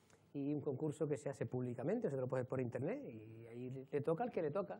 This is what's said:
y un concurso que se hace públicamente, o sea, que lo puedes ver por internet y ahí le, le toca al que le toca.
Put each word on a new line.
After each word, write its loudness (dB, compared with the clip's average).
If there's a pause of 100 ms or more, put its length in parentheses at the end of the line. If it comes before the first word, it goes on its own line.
(320)
y 0
un 2
concurso 0
que 2
se -4
hace -2
públicamente, 0
o 0
sea, 0
que 2
lo 2
puedes 2
ver -6
por 2
internet 0
y -10
ahí -6
le, -8
le 2
toca 4
al 2
que 2
le 2
toca. 0